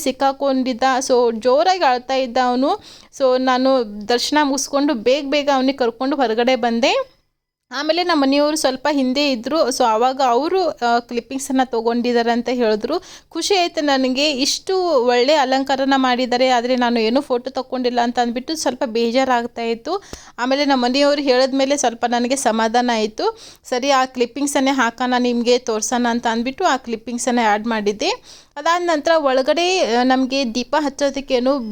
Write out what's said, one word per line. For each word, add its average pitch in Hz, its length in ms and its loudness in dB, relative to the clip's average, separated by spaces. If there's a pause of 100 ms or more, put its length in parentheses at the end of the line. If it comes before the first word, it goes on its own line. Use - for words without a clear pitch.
ಸಿಕ್ಕಾಕೊಂಡಿದ್ದ, 269 760 -2 (260)
so 254 80 4 (280)
ಜೋರಾಗಿ 330 480 2
ಅಳ್ತಾ 254 320 -2
ಇದ್ದ 247 140 -4 (120)
ಅವನು. 262 220 0 (460)
So 254 180 4 (160)
ನಾನು 254 180 2 (420)
ದರ್ಶನ 247 260 0 (120)
ಮುಗಿಸ್ಕೊಂಡು 277 440 0 (140)
ಬೇಗ 285 160 2 (120)
ಬೇಗ 285 120 0 (100)
ಅವನಿಗೆ 269 280 0
ಕರ್ಕೊಂಡು 262 360 -2
ಹೊರಗಡೆ 240 340 0 (100)
ಬಂದೆ. 233 260 0 (760)
ಆಮೇಲೆ 311 360 -2
ನಮ್ಮ 320 160 2
ಮನೆಯವರು 285 400 2
ಸ್ವಲ್ಪ 262 260 -2 (100)
ಹಿಂದೆ 262 340 0
ಇದ್ದರು, 262 260 -2 (180)
so - 140 0
ಆವಾಗ 254 300 0 (160)
ಅವರು, 339 240 0 (260)
ಆ, - 20 2 (220)
ಕ್ಲಿಪ್ಪಿಂಗ್ಸನ್ನು 262 640 -4
ತೊಗೊಂಡಿದ್ದಾರೆ 233 600 0
ಅಂತ 240 120 -4 (120)
ಹೇಳಿದ್ರು. 220 360 0 (380)
ಖುಷಿ 330 260 -2
ಆಯ್ತು 349 200 -2 (100)
ನನಗೆ, 262 360 0 (200)
ಇಷ್ಟು - 280 -4 (380)
ಒಳ್ಳೆ 247 220 4 (100)
ಅಲಂಕಾರನ 269 640 0
ಮಾಡಿದ್ದಾರೆ, 247 500 0
ಆದರೆ 247 280 0
ನಾನು 233 140 0 (100)
ಏನೂ 247 200 2
ಫೋಟೋ 254 300 -4
ತೊಗೊಂಡಿಲ್ಲ 247 500 -2
ಅಂತ 247 100 -4
ಅಂದ್ಬಿಟ್ಟು 247 460 -2
ಸ್ವಲ್ಪ 254 180 -4 (160)
ಬೇಜಾರಾಗ್ತಾ 233 640 0
ಇತ್ತು. 233 320 -4 (440)
ಆಮೇಲೆ 269 260 0
ನಮ್ಮ 269 240 2
ಮನೆಯವರು 285 420 2
ಹೇಳಿದ್ಮೇಲೆ 269 540 2
ಸ್ವಲ್ಪ 233 200 -2 (120)
ನನಗೆ 240 220 -2 (100)
ಸಮಾಧಾನ 226 420 0 (100)
ಆಯಿತು. 220 260 -4 (440)
ಸರಿ, 254 200 0
ಆ 262 140 4
ಕ್ಲಿಪ್ಪಿಂಗ್ಸನ್ನೇ 269 800 -2
ಹಾಕೋಣ 247 320 -2 (160)
ನಿಮಗೆ 240 280 2
ತೋರ್ಸೋಣ 240 520 -2
ಅಂತ 240 240 -2
ಅಂದ್ಬಿಟ್ಟು 247 300 -4
ಆ 294 120 2
ಕ್ಲಿಪ್ಪಿಂಗ್ಸನ್ನೇ 240 760 -4
ಆ್ಯಡ್ 214 160 0
ಮಾಡಿದ್ದೆ. 220 460 -2 (440)
ಅದಾದ 330 260 0 (100)
ನಂತರ 311 200 0 (160)
ಒಳಗಡೆ, 285 380 2 (300)
ಆ, 247 60 2 (100)
ನಮಗೆ 262 280 0 (140)
ದೀಪ 247 200 -4 (120)
ಹಚ್ಚೋದಕ್ಕೇನು 269 640 -2 (200)